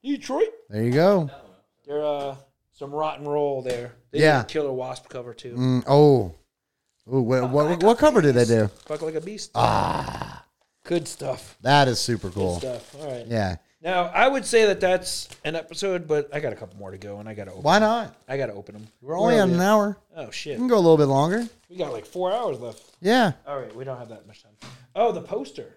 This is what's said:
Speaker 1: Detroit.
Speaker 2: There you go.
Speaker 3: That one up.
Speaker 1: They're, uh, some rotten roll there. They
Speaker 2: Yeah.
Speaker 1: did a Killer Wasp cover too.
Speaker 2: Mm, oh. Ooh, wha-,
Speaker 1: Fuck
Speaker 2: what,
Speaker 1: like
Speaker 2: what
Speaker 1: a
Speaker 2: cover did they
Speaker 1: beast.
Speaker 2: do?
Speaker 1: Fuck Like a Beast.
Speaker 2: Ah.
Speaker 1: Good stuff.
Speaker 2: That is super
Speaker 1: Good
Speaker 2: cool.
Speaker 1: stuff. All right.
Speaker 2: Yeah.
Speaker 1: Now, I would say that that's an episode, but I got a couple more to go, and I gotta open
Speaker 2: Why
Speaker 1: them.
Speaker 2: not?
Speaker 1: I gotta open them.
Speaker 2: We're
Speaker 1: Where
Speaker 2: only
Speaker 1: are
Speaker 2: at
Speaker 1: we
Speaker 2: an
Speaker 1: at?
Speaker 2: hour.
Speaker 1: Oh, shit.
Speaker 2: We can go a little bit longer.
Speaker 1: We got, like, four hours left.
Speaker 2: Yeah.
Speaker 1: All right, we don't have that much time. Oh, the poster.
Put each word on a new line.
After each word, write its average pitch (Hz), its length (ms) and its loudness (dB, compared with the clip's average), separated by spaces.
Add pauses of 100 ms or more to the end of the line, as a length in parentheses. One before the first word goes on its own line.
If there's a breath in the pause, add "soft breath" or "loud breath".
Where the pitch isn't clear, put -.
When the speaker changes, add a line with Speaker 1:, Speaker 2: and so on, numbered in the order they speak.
Speaker 1:
Detroit. 277 460 -4 (200)
Speaker 2:
There 107 140 -4
you 120 80 0
go. 170 340 4
Speaker 3:
That - 180 -14
one - 80 -20
up. - 140 -20 (200)
Speaker 1:
They're, 147 200 -4
uh, 139 300 -4 (380)
some 139 180 -14
rotten 147 360 -6
roll 143 340 -2
there. 120 320 -6 (180)
They - 80 -4
Speaker 2:
Yeah. 151 200 6
Speaker 1:
did 110 60 -4
a - 40 -18
Killer 143 240 -4
Wasp 127 360 -10
cover 123 240 -14
too. 120 220 -16
Speaker 2:
Mm, 127 320 0
oh. 135 460 6 (800)
Ooh, 131 100 2
wha-, 123 200 0
Speaker 1:
Fuck 127 100 -2
Speaker 2:
what, 147 160 2
Speaker 1:
like 170 140 -2
Speaker 2:
what 226 160 6
Speaker 1:
a - 20 -14
Speaker 2:
cover 208 220 6
did 139 140 4
they 120 60 6
Speaker 1:
beast. 113 80 4
Speaker 2:
do? 110 180 4 (180)
Speaker 1:
Fuck 151 160 -8
Like 160 140 -6
a 156 60 -4
Beast. 196 340 -14
Speaker 2:
Ah. 104 880 -2 (400)
Speaker 1:
Good 170 240 -4
stuff. - 540 -10
Speaker 2:
That 139 260 4
is 117 120 -2
super 107 280 -4
Speaker 1:
Good 87 80 -10
Speaker 2:
cool. 90 240 -2
Speaker 1:
stuff. 123 400 -10
All 151 100 -12
right. 120 180 -10
Speaker 2:
Yeah. 104 280 -2 (260)
Speaker 1:
Now, 175 320 -2
I 226 140 4
would 269 180 -2
say 226 220 4
that - 140 0
that's 185 460 -2 (180)
an 156 100 -6
episode, 165 520 -6
but 147 260 -2
I 147 60 -6
got 139 140 -4
a - 20 -10
couple 95 220 -18
more 98 140 -14
to 98 60 -16
go, 101 220 -14
and 107 80 -16
I 110 60 -12
gotta 101 180 -12
open 95 120 -16
Speaker 2:
Why 170 160 6
Speaker 1:
them. 214 100 4
Speaker 2:
not? 226 260 -4 (140)
Speaker 1:
I 135 80 -6
gotta 117 160 -6
open 101 220 -16
them. 110 120 -20 (140)
Speaker 2:
We're 127 120 -18
Speaker 1:
Where 175 40 -6
Speaker 2:
only 226 220 4
Speaker 1:
are - 40 4
Speaker 2:
at 185 60 2
Speaker 1:
we 175 60 2
Speaker 2:
an 170 60 2
Speaker 1:
at? 185 60 2
Speaker 2:
hour. 208 300 2 (180)
Speaker 1:
Oh, 143 160 -14
shit. - 220 -10
Speaker 2:
We - 60 -8
can 254 80 -2
go 240 80 4
a 208 40 6
little 165 180 8
bit 147 100 6
longer. 165 380 2 (240)
Speaker 1:
We 175 80 -20
got, 151 160 -6
like, 117 120 -12
four 180 280 -4
hours 196 260 -4
left. 117 220 -14 (200)
Speaker 2:
Yeah. 208 320 2 (120)
Speaker 1:
All 139 140 -8
right, 117 160 -14
we - 80 -12
don't 131 140 -10
have 120 120 -16
that 107 160 -20
much - 180 -20
time. - 100 -20 (420 loud breath)
Oh, 220 160 2
the 170 100 -6
poster. 208 560 -10